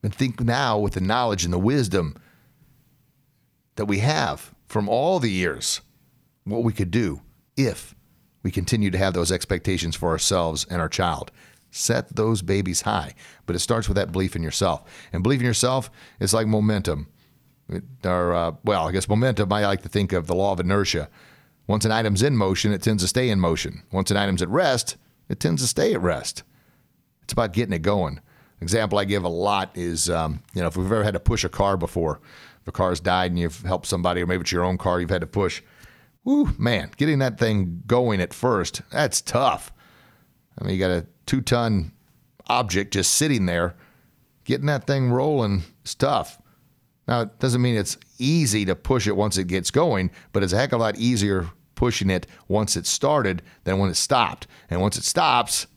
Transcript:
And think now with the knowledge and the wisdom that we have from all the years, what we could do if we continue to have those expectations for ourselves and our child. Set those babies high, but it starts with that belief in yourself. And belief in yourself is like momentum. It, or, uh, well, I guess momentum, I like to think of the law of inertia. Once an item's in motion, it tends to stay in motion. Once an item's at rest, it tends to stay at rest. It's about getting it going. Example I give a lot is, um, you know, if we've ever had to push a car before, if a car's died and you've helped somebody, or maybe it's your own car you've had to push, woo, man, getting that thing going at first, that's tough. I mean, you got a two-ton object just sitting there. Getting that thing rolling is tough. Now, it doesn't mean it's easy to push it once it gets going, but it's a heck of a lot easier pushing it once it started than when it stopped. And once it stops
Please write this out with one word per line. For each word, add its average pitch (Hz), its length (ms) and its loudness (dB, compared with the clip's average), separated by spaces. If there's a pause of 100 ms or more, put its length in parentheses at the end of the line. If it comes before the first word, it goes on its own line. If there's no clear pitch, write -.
And 104 100 -2
think 131 260 -2
now 117 400 0
with 104 140 0
the 95 80 -2
knowledge 104 420 0
and 87 100 0
the 87 60 0
wisdom 98 560 2 (1600)
that 107 100 -4
we 101 140 0
have 135 540 -2 (140)
from 104 220 -2
all 160 300 2
the 117 120 0
years, 90 500 -2 (640)
what 117 200 -2
we 113 100 0
could 92 180 -2
do 95 300 -2 (340)
if - 400 -2 (480)
we 92 80 -2
continue 101 380 0
to 92 80 -2
have 95 160 2
those 85 180 0
expectations 90 640 -2
for 87 140 -2
ourselves 82 600 0
and 87 120 -2
our 80 80 -2
child. 87 420 -2 (380)
Set - 460 -2
those 110 260 2
babies 92 400 0
high, 90 320 -2 (320)
but 87 100 -4
it 87 40 -4
starts 113 280 -2
with 95 80 0
that 92 160 0
belief 92 240 -2
in 82 80 -4
yourself. 82 400 -2 (300)
And 87 100 -2
belief 127 160 2
in 120 60 0
yourself 123 440 0 (300)
is 101 140 0
like 113 140 2
momentum. 107 600 0 (640)
It, 90 140 -8 (200)
or, 90 300 0
uh, 85 180 0 (140)
well, 92 220 0
I 92 40 -4
guess 92 160 -2
momentum, 107 460 0
I 104 120 2
like 98 180 0
to - 60 -10
think 101 220 0
of 87 160 -2
the 90 80 0
law 98 160 2
of 90 80 -2
inertia. 90 500 0 (580)
Once 107 180 0
an 110 60 2
item's 110 320 2
in 143 120 2
motion, 101 380 2
it 92 80 -4
tends 104 220 0
to 90 40 0
stay 127 220 0
in 101 100 0
motion. 82 520 -2
Once 95 200 0
an 98 60 2
item's 98 240 0
at 87 80 -2
rest, 135 480 0 (320)
it - 100 -6
tends 85 220 0
to 123 60 -2
stay - 260 2
at 85 80 -2
rest. 85 420 -4 (800)
It's - 80 -14
about 110 220 0
getting 104 200 0
it 82 100 -2
going. 92 360 0 (400)
Example 101 400 0
I 98 60 0
give 98 180 0
a 87 60 -2
lot 95 460 0
is, 85 340 -2
um, 80 340 -2 (100)
you 92 80 -2
know, 85 60 0
if 80 80 -4
we've 92 160 -2
ever 110 120 2
had 104 100 0
to 95 60 -2
push - 260 0
a 87 40 -2
car 98 280 2
before, 80 420 -2 (420)
if - 60 -14
a - 40 -10
car's 90 280 0
died 90 320 0
and 87 80 0
you've 85 220 -4
helped 92 260 -4
somebody, 87 340 0
or 85 60 -2
maybe 90 140 0
it's 85 100 -4
your 87 140 0
own 92 120 0
car 90 220 0
you've 85 100 -2
had 90 120 0
to - 60 -8
push, 95 340 -2 (600)
woo, 285 340 2
man, 113 400 0
getting 147 220 2
that 127 200 -2
thing 95 480 0
going 117 340 2
at 85 120 -2
first, 107 480 0 (100)
that's - 300 0
tough. - 500 0 (880)
I - 40 -8
mean, 98 100 -2
you 92 60 -2
got 92 120 2
a 85 160 -2 (180)
two-ton 117 640 0 (560)
object 101 460 0
just 98 200 2
sitting 135 320 2
there. 87 300 0 (680)
Getting 131 240 -2
that 143 180 -2
thing 131 260 2
rolling 120 520 2 (220)
is - 100 -10
tough. 131 440 0 (680)
Now, 120 140 2
it 104 180 -6
doesn't 123 220 2
mean 123 140 2
it's 101 220 -2 (220)
easy 127 460 2
to 92 100 2
push 127 320 0
it 104 80 0
once 101 220 0
it 92 100 -2
gets 90 240 -2
going, 117 400 2 (220)
but 101 100 2
it's 90 100 0
a 98 40 2
heck 131 160 2
of 117 60 0
a 117 40 2
lot 104 140 0
easier 101 520 2 (260)
pushing 117 340 0
it 92 180 0 (200)
once 104 300 0
it 87 80 -6
started 120 560 0 (220)
than 95 160 0
when 98 100 2
it 85 60 -4
stopped. - 520 0 (220)
And 113 120 0
once 101 160 0
it - 60 -8
stops 131 720 0